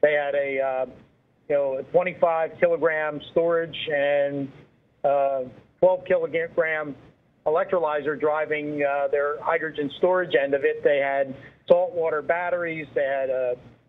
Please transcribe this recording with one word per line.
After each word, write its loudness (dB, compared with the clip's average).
They 4
had 0
a, -2
uh, -2
you 2
know, 0
a -6
twenty-five 2
kilogram 2
storage 0
and, 0
uh, 2
twelve 4
kilogram -2
electrolyzer 0
driving, -2
uh, 0
their -2
hydrogen -4
storage 0
end 2
of 0
it. 0
They 4
had -2
saltwater 2
batteries. -4
They 0
had -2
a -2